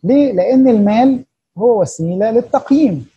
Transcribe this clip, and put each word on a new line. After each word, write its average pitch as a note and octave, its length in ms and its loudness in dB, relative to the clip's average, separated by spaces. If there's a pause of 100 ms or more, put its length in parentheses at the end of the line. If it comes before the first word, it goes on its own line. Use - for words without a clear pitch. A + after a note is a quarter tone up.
ليه؟ C4 300 0
لأن B3 340 2
المال A#3 560 2 (340)
هو A3 240 0
وسيلة F3+ 500 -4
للتقييم A#3+ 720 -2 (120)